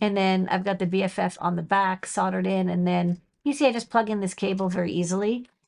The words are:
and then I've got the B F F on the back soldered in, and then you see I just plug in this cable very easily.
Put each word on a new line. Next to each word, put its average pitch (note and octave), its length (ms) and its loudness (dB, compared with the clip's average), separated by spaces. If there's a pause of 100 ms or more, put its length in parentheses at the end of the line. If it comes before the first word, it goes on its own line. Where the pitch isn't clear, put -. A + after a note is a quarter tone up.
and G#3 160 0
then F#3+ 340 2
I've F#3 140 0
got G3 140 -2
the F#3 80 -2
B F#3 160 0
F F#3 160 -4
F F3+ 220 -2
on F3 160 -2
the E3+ 60 -2
back F#3+ 440 0
soldered F#3 400 -2
in, F#3+ 220 0
and F3+ 180 0
then F3 340 0 (240)
you C#4+ 80 0
see C#4+ 140 2
I B3 60 4
just A3+ 180 -6
plug A3+ 200 2
in G#3+ 100 -2
this F#3+ 140 -4
cable F#3+ 340 -2
very F3+ 220 -2
easily. G3+ 560 -2 (220)